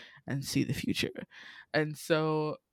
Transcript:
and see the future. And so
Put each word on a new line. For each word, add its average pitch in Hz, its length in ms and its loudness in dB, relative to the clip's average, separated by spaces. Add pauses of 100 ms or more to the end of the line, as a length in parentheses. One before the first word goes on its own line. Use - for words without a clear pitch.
(260)
and 135 200 -2
see 135 180 4
the - 100 0
future. - 500 -2 (500)
And 151 240 2
so 156 600 2 (160)